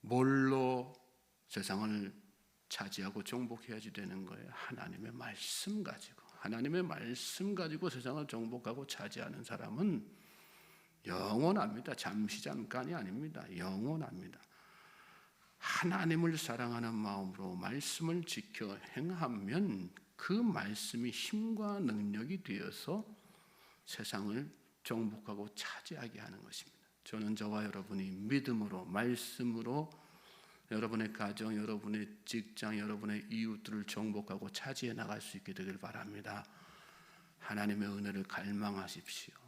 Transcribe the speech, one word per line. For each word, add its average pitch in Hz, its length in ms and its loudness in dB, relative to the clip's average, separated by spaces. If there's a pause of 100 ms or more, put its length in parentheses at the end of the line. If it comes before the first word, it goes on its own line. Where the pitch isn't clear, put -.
뭘로 131 920 6 (540)
세상을 104 680 0 (540)
차지하고 98 560 -2
정복해야지 113 680 -4
되는 95 320 -4
거예요? - 280 -10
하나님의 - 600 -8
말씀 123 720 -4
가지고. - 400 -8 (160)
하나님의 135 440 0
말씀 160 720 -2
가지고 160 340 0
세상을 131 380 -2
정복하고 120 600 -2
차지하는 - 580 -6
사람은 120 640 2 (1000)
영원합니다. 117 880 4
잠시 107 480 0
잠깐이 127 520 -2
아닙니다. 135 500 -4 (120)
영원합니다. 95 840 -2 (1160)
하나님을 170 800 6
사랑하는 120 560 0
마음으로 98 600 0
말씀을 143 720 0
지켜 104 520 -4 (200)
행하면 127 960 2 (260)
그 - 160 0
말씀이 120 800 2
힘과 214 680 0
능력이 117 640 2
되어서 - 600 -2 (840)
세상을 110 760 -2 (200)
정복하고 107 720 -2
차지하게 - 640 -6
하는 101 240 -12
것입니다. - 360 -12 (260)
저는 107 320 0
저와 107 280 0
여러분이 98 460 -2
믿음으로, 107 760 2
말씀으로 120 1040 2 (800)
여러분의 110 420 2
가정, 107 440 -2
여러분의 104 520 0 (160)
직장, 107 540 -2
여러분의 104 520 -2
이웃들을 107 540 -2
정복하고 104 680 -2
차지해 127 440 -2
나갈 110 260 -2
수 - 160 -8
있게 98 160 -6
되길 95 260 -4
바랍니다. 104 680 -6 (960)
하나님의 104 480 2
은혜를 101 360 0
갈망하십시오. 101 1120 -2 (140)